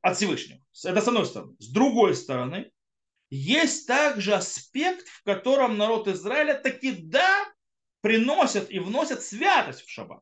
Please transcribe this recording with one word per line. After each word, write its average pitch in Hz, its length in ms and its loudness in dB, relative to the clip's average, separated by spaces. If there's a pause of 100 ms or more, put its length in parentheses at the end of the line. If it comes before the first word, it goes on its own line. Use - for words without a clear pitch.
От 185 160 0
Всевышнего. - 420 -4 (140)
С-, - 160 -8
это 185 100 2
с 208 80 0
одной 220 180 2
стороны. - 320 -12
С 110 140 -18
другой 220 440 4
стороны, 135 540 -6 (600)
есть 196 580 0
также 233 460 2
аспект, 311 760 -4
в - 160 -20
котором 220 540 2
народ 214 320 0
Израиля 262 440 0
таки 262 380 -2
да 302 540 2 (560)
приносят 226 680 2
и 190 100 -4
вносят 247 440 -4
святость 254 600 -2
в - 40 -20
шаббат. - 320 -14